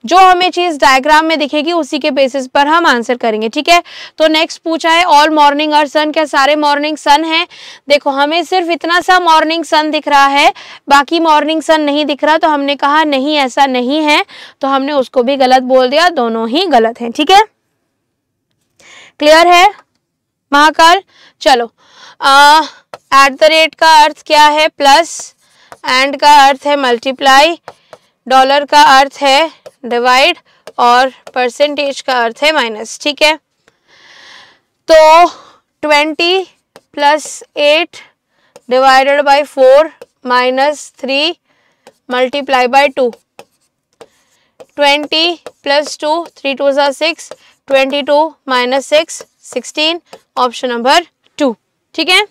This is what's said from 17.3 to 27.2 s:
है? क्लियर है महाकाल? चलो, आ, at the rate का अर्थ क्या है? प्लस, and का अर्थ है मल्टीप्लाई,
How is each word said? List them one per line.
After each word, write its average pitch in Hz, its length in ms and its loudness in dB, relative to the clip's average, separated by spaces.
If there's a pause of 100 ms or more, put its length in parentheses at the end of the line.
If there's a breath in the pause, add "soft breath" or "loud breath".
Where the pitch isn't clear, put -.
है? 403 100 6 (1800 loud breath)
क्लियर 320 280 2
है 359 260 2 (760)
महाकाल? 320 500 2 (400 soft breath)
चलो, 240 280 0 (520 soft breath)
आ, 285 400 4 (540 loud breath)
at 277 160 4
the 302 180 2
rate 320 260 0
का 320 140 2 (140)
अर्थ 302 220 -2
क्या 302 220 2
है? 302 200 0
प्लस, 294 680 0 (600 soft breath)
and 269 280 -2
का 294 140 6 (100)
अर्थ 277 200 -2
है 285 100 0
मल्टीप्लाई, 269 840 0 (680 loud breath)